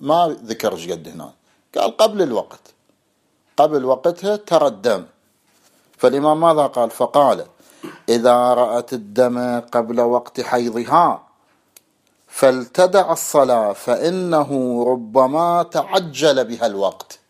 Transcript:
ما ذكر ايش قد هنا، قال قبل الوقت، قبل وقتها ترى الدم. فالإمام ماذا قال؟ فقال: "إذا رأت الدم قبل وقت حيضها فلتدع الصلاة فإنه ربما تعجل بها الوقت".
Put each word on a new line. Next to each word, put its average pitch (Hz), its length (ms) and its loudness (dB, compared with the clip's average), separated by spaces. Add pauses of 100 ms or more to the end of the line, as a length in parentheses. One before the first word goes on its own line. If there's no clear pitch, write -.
ما 156 440 0
ذكر 110 300 -4
ايش 85 160 -10
قد 80 180 -10
هنا، 76 240 -18 (440)
قال 147 200 -2
قبل 214 260 0
الوقت، 117 380 -4 (960)
قبل 147 280 2
وقتها 175 520 -2
ترى 165 300 0
الدم. 101 380 -2 (960)
فالإمام 143 420 2
ماذا 156 260 4
قال؟ 120 240 -2
فقال: 123 560 0 (640)
"إذا 120 460 4
رأت 120 380 0
الدم 120 680 -2
قبل 117 400 -4
وقت 120 400 -2
حيضها 120 840 0 (1040)
فلتدع 135 840 2
الصلاة 123 600 0
فإنه 135 1120 -2
ربما 131 800 0
تعجل 151 840 -2
بها 117 220 -4
الوقت". 98 520 -6 (100)